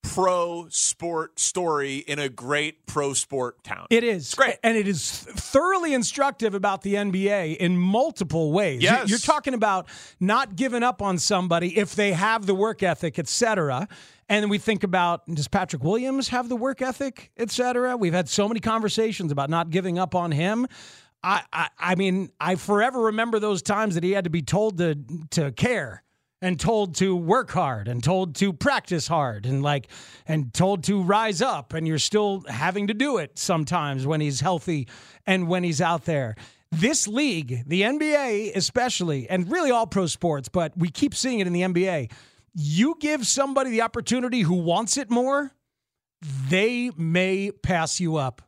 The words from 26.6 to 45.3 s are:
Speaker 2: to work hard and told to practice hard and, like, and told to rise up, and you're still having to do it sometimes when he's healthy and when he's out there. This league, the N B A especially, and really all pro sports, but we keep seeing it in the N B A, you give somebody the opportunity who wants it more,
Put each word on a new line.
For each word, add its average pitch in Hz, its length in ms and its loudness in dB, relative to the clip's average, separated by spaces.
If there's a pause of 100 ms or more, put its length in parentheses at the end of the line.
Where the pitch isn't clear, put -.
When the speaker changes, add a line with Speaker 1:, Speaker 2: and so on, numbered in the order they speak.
Speaker 2:
to 185 200 2
work 180 360 2
hard 127 360 -2
and 123 160 -4
told 180 320 0
to 196 180 2
practice 190 540 0
hard 131 380 0
and, 135 160 0
like, 143 280 0 (360)
and 151 280 -2
told 185 320 2
to 196 160 2
rise 202 400 2
up, 202 320 -2
and 160 140 -2
you're 156 120 0
still 202 480 0
having 180 400 -2
to 214 60 0
do 254 240 0
it 151 200 -6
sometimes 151 720 0
when 156 120 2
he's 143 200 0
healthy 160 480 0 (380)
and 185 220 2
when 180 160 0
he's 165 180 0
out 170 240 0
there. 131 300 -2 (360)
This 196 360 2
league, 170 600 -2
the 180 160 2
N 254 140 2
B 302 180 0
A 220 380 -2
especially, 180 760 -2
and 180 220 -2
really 330 200 0
all 233 140 2
pro 190 220 0
sports, 147 420 -2
but 165 280 -2
we 175 120 0
keep - 240 0
seeing 247 260 -2
it 185 80 0
in 175 60 0
the 175 100 2
N 185 100 0
B 180 140 0
A, 151 220 -2 (460)
you 175 440 2
give 294 260 0
somebody 269 460 0
the 226 100 2
opportunity 240 600 0
who 170 140 2
wants 175 420 0
it 269 120 -4
more, 262 420 2 (1000)